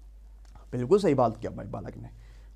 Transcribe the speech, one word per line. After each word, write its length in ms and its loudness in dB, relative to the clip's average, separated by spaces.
बिल्कुल 260 4
सही 160 4
बात 220 2
किया 140 -8
भाई 160 -12
बालक 300 -10
ने, 120 -14